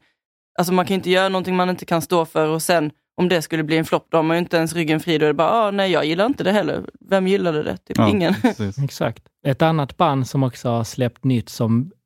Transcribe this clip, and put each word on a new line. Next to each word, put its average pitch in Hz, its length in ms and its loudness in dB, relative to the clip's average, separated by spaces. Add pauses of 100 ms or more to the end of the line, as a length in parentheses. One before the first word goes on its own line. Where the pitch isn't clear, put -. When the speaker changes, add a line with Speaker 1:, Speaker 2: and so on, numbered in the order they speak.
(580)
Speaker 1:
alltså 180 140 0
man 185 140 2
kan 196 80 -2
inte 175 160 -2
göra 185 180 2
någonting 185 280 -2
man 180 140 0
inte 180 140 -6
kan 165 180 -2
stå 170 220 0
för. 156 240 0
Och 156 140 -2
sen 156 280 2 (260)
om 180 120 2
det 170 140 2
skulle 160 220 -4
bli 156 120 0
en 160 80 2
flopp, 165 260 -2
då 165 80 2
har 160 40 4
man 160 140 2
ju - 20 0
inte 175 180 -2
ens 160 180 0
ryggen 156 260 0
fri. 160 180 0
Då 156 60 2
är 151 40 4
det 147 60 2
bara, 160 160 2
"Ah, 220 200 2
nej, 196 220 0
jag 147 120 2
gillar 170 220 0
inte 262 180 -4
det 185 80 2
heller. 175 300 0 (260)
Vem 190 200 2
gillade 180 340 0
det? - 140 -6
Typ - 220 -6
Speaker 2:
Ja, 110 100 4
Speaker 1:
ingen." 202 260 2
<laughs> 107 80 -6
Speaker 2:
precis. 110 360 -2
Speaker 3:
Exakt. 139 440 -6 (240)
Ett 139 160 0
annat 160 340 0
band 139 320 0
som 139 140 0
också 127 260 -4
har 117 160 0
släppt - 400 -6
nytt 127 240 0
som 120 420 0 (160)